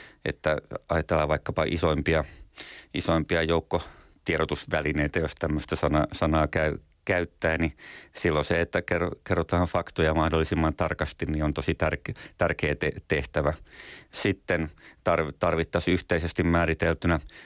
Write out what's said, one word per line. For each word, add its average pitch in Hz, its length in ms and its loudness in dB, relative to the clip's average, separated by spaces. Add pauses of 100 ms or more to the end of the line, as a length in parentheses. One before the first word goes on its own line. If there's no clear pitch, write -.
(260)
Että - 320 0 (320)
ajatellaan 78 400 2
vaikkapa 78 380 0
isoimpia, 78 560 2 (720)
isoimpia 82 500 0
joukkotiedotusvälineitä, 78 1800 -2
jos 76 200 -2
tämmöistä 76 360 -2
sana-, 76 360 2
sanaa 78 360 2
käy-, 78 300 0 (280)
käyttää, 85 520 0
niin 80 200 -2 (380)
silloin 76 300 2
se, 85 160 2
että 87 200 -2
kerro-, 90 420 -2
kerrotaan 85 440 0
faktoja 80 460 0
mahdollisimman 80 600 2
tarkasti, - 520 -4
niin 78 180 0
on 73 100 0
tosi 78 220 -2
tärke-, - 380 -4 (240)
tärkeä 80 380 0
te-, 76 160 -2 (160)
tehtävä. 73 460 -2 (580)
Sitten 85 600 -2 (320)
tarv-, 82 360 2
tarvittaisiin 82 540 0
yhteisesti 85 500 0
määriteltynä 82 760 2 (260)